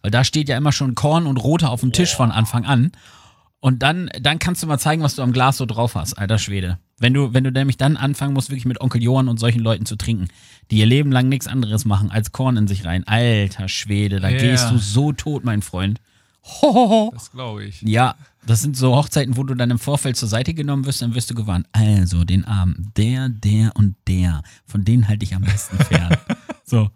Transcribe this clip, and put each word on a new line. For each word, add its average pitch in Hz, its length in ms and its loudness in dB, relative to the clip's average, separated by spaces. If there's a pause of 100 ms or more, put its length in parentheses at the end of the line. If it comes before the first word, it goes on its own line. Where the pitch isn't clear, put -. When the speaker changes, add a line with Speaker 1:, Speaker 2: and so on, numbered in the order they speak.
Speaker 1:
Weil 104 80 -2
da 117 140 4
steht 147 240 0
ja 135 80 0
immer 143 160 2
schon 127 220 -2
Korn 156 320 2
und 135 100 0
Rote 147 320 0
auf 120 120 -2
dem 127 120 0
Tisch 180 200 2
Speaker 2:
Boah. - 40 -4 (120)
Speaker 1:
von - 40 4
Anfang 110 320 0
an. 135 280 2 (680)
Und 131 220 0
dann, 160 280 0 (100)
dann 143 180 0
kannst 175 240 -2
du 165 40 -6
mal 151 120 0
zeigen, 156 240 0
was 143 120 0
du - 80 -6
am 123 100 0
Glas 151 240 2
so - 80 -4
drauf 113 300 -2
hast, 87 200 -6
alter 104 240 -2
Schwede. 92 400 -4 (200)
Wenn 120 160 2
du, 135 180 0
wenn 131 120 2
du 135 60 0
nämlich 135 280 -2
dann 143 180 2
anfangen 139 380 -4
musst, 135 160 -2
wirklich 131 160 -6
mit 123 160 -2
Onkel 123 200 0
Johann 131 260 2
und 117 120 -2
solchen 117 200 2
Leuten 110 260 -2
zu 107 100 -8
trinken, 104 320 -4 (420)
die 107 80 2
ihr 107 80 4
Leben 139 240 4
lang 127 200 2
nichts 135 160 -2
anderes 110 400 -2
machen, 104 240 0
als 107 220 -4
Korn 131 260 0
in 104 100 2
sich 98 160 -2
rein. 90 220 -2
Alter 107 600 0
Schwede, 101 520 -2
da 95 80 -2
Speaker 2:
Ja. 95 100 2
Speaker 1:
gehst 120 320 2
du 123 80 2
so 117 340 0
tot, 143 320 -6
mein 107 180 -2
Freund. 98 380 -4 (420)
Ho, - 320 2
ho, 233 160 6
ho. 220 240 4
Speaker 2:
Das - 180 -18
glaub 117 280 -10
ich. 101 200 -14
Speaker 1:
Ja, 110 360 2 (300)
das 113 140 4
sind 139 160 -2
so 127 200 4
Hochzeiten, 135 420 0
wo 135 60 -2
du 135 100 -4
dann 120 160 0
im 120 80 0
Vorfeld 139 400 -2
zur 113 100 -4
Seite 117 240 -2
genommen 143 320 -2
wirst, 135 160 -4
dann 117 140 -2
wirst 120 160 -4
du 120 40 -6
gewarnt. 104 380 -2
Also, 95 520 2
den 90 200 2
Abend, 98 540 -2
der, 127 320 0
der 107 460 2
und 101 200 2 (100)
der, 90 360 0 (240)
von 104 180 -4
denen 113 240 4
halte 104 160 -2
ich 92 100 -6
am 95 80 -2
besten 98 360 -2
fern. 85 440 2
Speaker 2:
<laughs> - 40 -20 (400)
Speaker 1:
So. 110 300 2